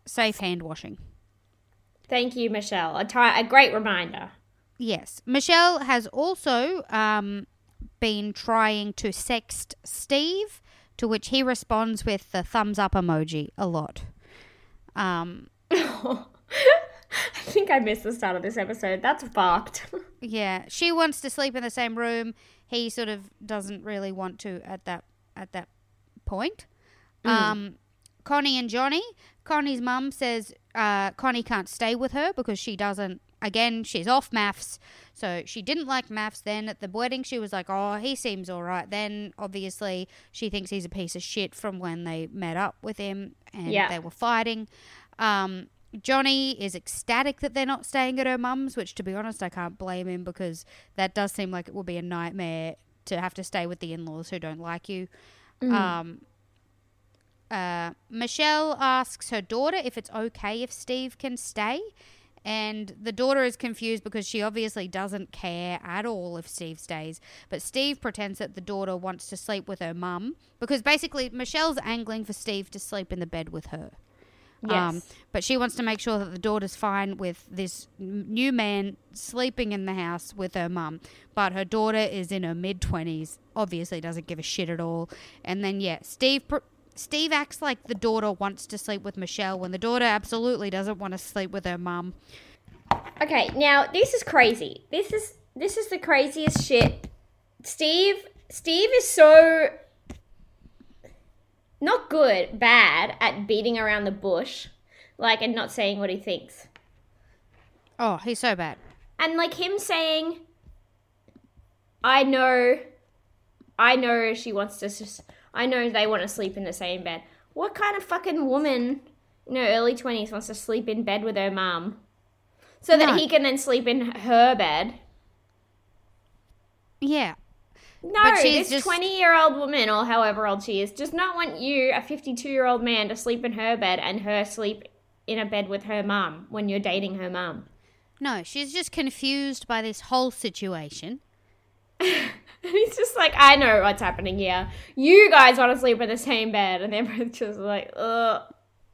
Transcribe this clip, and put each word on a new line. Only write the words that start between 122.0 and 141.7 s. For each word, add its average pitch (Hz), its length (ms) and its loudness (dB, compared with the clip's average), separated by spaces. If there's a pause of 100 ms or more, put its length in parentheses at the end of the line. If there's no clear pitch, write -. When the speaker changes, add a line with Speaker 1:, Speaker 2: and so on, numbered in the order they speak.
Speaker 2:
So 330 140 8
that 302 140 8
Speaker 1:
No. 269 60 6
Speaker 2:
he 302 120 4
can 302 160 6
then 269 140 2
sleep 254 300 2
in 240 240 2
her 233 440 8
bed? 180 440 0 (2000)
Speaker 1:
Yeah. 277 360 0 (680)
Speaker 2:
No, 339 80 -10 (120)
Speaker 1:
But 440 160 8
she's 311 280 6
Speaker 2:
this - 20 -6
Speaker 1:
just 269 160 0
Speaker 2:
twenty-year-old 349 720 6
woman, 285 320 2
or 214 160 4
however 220 420 4
old 202 160 0
she 196 180 -2
is, 202 100 -2
does 294 220 -6
not 359 220 0
want 339 240 -4
you, 262 340 2
a - 80 0
fifty-two-year-old 262 800 0
man, 220 260 2
to 220 60 -6
sleep 240 300 -2
in 240 80 -4
her 226 240 0
bed 185 220 2
and 202 220 -2
her 208 220 0
sleep 208 420 -6 (420)
in 226 100 -4
a 214 80 -2
bed 202 240 -2
with 202 140 -4
her 208 180 -4
mum 190 480 -2
when 208 180 -4
you're 202 120 0
dating 196 400 -2
her 180 100 -6
mum. 180 360 -6 (540)
Speaker 1:
No, 247 240 -2
she's 277 300 -6
just 359 180 -4
confused 277 760 -4
by 226 160 -2
this 220 180 -8
whole 254 300 0
situation. 185 880 -8 (420)
Speaker 2:
<laughs> - 380 -18